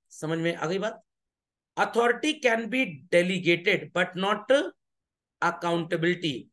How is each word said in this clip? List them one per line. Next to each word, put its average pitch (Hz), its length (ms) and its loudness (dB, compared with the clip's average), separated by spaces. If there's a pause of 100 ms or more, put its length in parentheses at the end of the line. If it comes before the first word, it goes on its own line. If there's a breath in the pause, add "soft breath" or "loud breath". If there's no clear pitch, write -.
समझ 160 300 -6
में 170 160 -2
आ 165 100 -6
गई 185 140 -2
बात? 214 220 -6 (800)
Authority 233 540 2 (120)
can 226 240 2
be 254 160 0 (280)
delegated 175 640 2 (180)
but 180 280 -2
not 262 460 2 (680)
accountability। 170 1000 -2 (120)